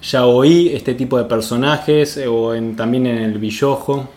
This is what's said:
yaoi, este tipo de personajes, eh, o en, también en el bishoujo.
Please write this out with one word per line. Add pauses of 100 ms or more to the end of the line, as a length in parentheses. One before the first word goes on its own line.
yaoi,
este
tipo
de
personajes,
eh,
o
en,
también
en
el
bishoujo.